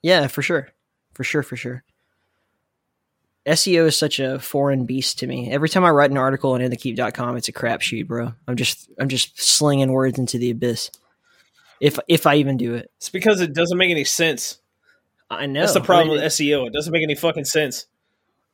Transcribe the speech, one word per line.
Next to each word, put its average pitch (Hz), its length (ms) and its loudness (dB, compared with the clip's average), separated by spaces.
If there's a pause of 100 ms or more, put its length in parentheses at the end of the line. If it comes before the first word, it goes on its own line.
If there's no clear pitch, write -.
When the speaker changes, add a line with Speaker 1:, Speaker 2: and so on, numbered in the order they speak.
Speaker 1:
Yeah, 160 260 4
for - 140 -4
sure. 147 260 -2 (460)
For - 100 -10
sure, 151 180 -2
for 127 140 -10
sure. 123 300 -12 (1600)
S 160 220 2
E 175 120 4
O 165 60 6
is 151 100 4
such - 240 -2
a 131 200 -2
foreign 139 460 0
beast 127 340 -4
to 127 80 -6
me. 127 220 -6
Every 143 200 0
time 185 160 2
I 170 60 6
write 143 200 6
an 139 60 0
article 135 340 0
on 127 100 0
in 127 80 0
the 123 60 -4
keep 113 220 -6
dot 120 160 -2
com, 123 240 -6
it's 117 100 -6
a 113 60 -8
crapshoot, - 540 -4
bro. 117 260 -6 (160)
I'm 123 80 -2
just, - 320 -4 (100)
I'm 131 80 -2
just - 340 -4
slinging 139 520 4
words 131 260 2
into 123 180 -4
the 120 120 0
abyss. 117 420 -4 (880)
If, 143 200 2 (100)
if 165 180 4
I 147 80 6
even 139 220 2
do 120 160 -2
it. 120 240 -10
Speaker 2:
It's - 120 -12
because 196 300 2
it 175 140 -2
doesn't 170 240 0
make 180 140 4
any 156 120 0
sense. - 560 -2 (680)
Speaker 1:
I - 160 -6
know. 139 160 -2
Speaker 2:
That's 196 120 2
the - 60 4
problem 170 300 4
Speaker 1:
I - 20 0
mean, 151 60 2
Speaker 2:
with 147 80 -2
S 160 160 -2
E 147 120 2
O. 135 120 0
It 113 80 -10
doesn't 151 180 -4
make 160 120 2
any 151 120 0
fucking 156 300 -2
sense. 147 400 -2 (680)